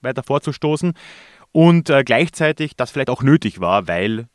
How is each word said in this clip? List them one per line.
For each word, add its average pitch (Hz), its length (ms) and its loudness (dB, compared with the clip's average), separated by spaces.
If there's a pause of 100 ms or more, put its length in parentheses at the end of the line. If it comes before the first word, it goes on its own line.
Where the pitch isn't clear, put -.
weiter 131 200 -8
vorzustoßen. 151 720 -4 (580)
Und, 165 380 4
äh, 139 140 4
gleichzeitig 151 720 -2
das 123 160 -6
vielleicht 131 180 -4
auch 123 140 -4
nötig 135 380 2
war, 90 260 0
weil 107 480 -4